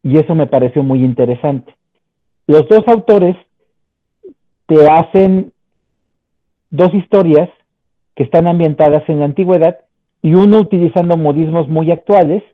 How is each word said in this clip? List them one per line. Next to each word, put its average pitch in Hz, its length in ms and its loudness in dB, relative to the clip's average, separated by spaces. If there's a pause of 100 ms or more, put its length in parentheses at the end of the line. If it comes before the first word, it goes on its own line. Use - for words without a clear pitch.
Y 139 140 0
eso 156 180 0
me 151 100 0
pareció 131 380 -2
muy 131 200 -2
interesante. 127 720 -4 (720)
Los 151 220 2
dos 214 200 2
autores 202 480 0 (1300)
te 151 200 4
hacen 190 640 0 (1160)
dos 165 240 0
historias 175 560 0 (680)
que - 80 -6
están 165 240 0
ambientadas 151 600 0
en 147 100 -4
la 147 60 -2
antigüedad 175 540 -2 (420)
y 165 140 0
uno 202 240 4
utilizando 175 580 -2
modismos 156 500 -4
muy 160 240 -2
actuales 175 520 0 (100)